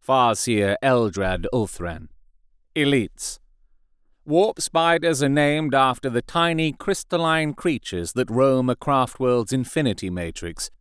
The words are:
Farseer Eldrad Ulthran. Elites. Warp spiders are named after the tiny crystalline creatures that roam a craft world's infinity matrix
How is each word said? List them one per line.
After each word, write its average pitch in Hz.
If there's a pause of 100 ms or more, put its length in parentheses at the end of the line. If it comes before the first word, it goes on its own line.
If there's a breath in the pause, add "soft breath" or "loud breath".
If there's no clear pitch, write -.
Farseer 113
Eldrad 101
Ulthran. 87 (680)
Elites. 139 (840)
Warp 175
spiders 165
are 139
named 147
after 135
the 120
tiny 165
crystalline 160
creatures 98
that 120
roam 127
a 123
craft 131
world's 123
infinity 123
matrix 85 (120)